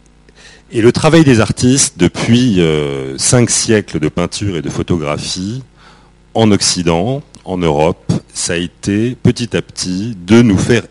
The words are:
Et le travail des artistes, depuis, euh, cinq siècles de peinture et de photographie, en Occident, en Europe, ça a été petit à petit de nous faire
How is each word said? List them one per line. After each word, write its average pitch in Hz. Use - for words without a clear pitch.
Et 117
le 120
travail 160
des 127
artistes, -
depuis, 117
euh, 69
cinq 123
siècles -
de 76
peinture 87
et 78
de 71
photographie, 85
en 110
Occident, 90
en 92
Europe, 80
ça -
a 87
été 104
petit 120
à 85
petit 98
de 98
nous 107
faire 113